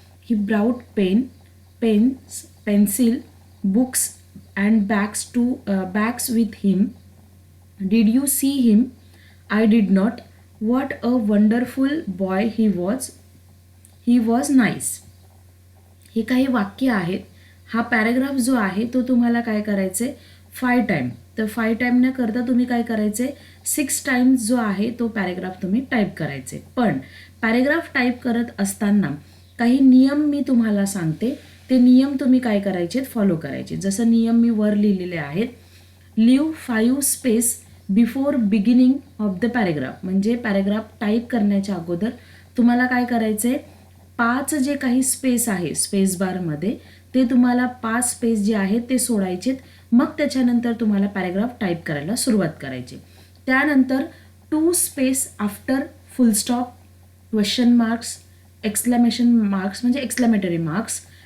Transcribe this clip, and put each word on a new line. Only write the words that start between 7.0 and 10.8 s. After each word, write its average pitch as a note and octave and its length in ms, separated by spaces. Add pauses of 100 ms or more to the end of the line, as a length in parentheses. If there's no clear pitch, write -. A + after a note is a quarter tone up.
Did A3 240
you C4 100
see C4+ 500
him? G#3+ 100 (760)
I A3+ 80
did G#3 240
not. G3 220 (560)
What B3 460